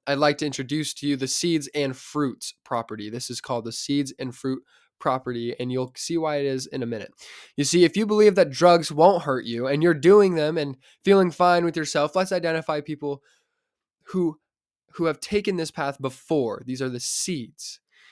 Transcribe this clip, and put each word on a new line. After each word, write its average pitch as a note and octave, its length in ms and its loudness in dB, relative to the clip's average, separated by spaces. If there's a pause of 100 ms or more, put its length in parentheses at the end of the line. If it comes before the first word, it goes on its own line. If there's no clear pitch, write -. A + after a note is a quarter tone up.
I'd C#3 100 0
like D3 220 2
to D3+ 60 -2
introduce C#3+ 500 -6
to C#3+ 120 -8
you C#3+ 80 0
the C3 120 -4
seeds D#3+ 480 -2
and C#3 200 -2
fruits - 680 -6
property. A2 480 -8
This B2 180 -10
is A#2+ 120 -10
called A#2 240 -6
the A2+ 60 -8
seeds C#3 460 -2
and B2+ 160 -10
fruit C3 300 -6 (340)
property, B2+ 640 -4
and B2 120 -6
you'll B2+ 240 -4
see - 220 -6
why D#3 200 -2
it C#3+ 80 -2
is C3+ 200 -4
in C3 160 -8
a A#2 60 -4
minute. A2 240 -8 (460)
You C#3+ 60 -2
see, F3 200 4
if E3 120 4
you G#3 120 0
believe G#3 280 6
that F3 140 4
drugs E3 420 4
won't E3 320 6
hurt C3 220 -2
you A#2 220 -4
and D3 160 0
you're F3 100 4
doing F#3 400 6
them D#3+ 240 0
and C#3+ 200 -4 (260)
feeling F#3+ 260 6
fine F3 340 4
with E3+ 140 -2
yourself, D3+ 380 -2
let's F#3+ 160 0
identify D#3+ 500 -2
people C#3+ 400 -8 (840)
who, E3+ 340 -2 (540)
who E3+ 120 -4
have D#3 140 -2
taken G3+ 380 -2
this E3 120 -4
path C#3 320 -8
before. B2+ 640 -2
These B2+ 160 -6
are C3 80 -2
the B2 100 -8
seeds. - 840 -8 (300)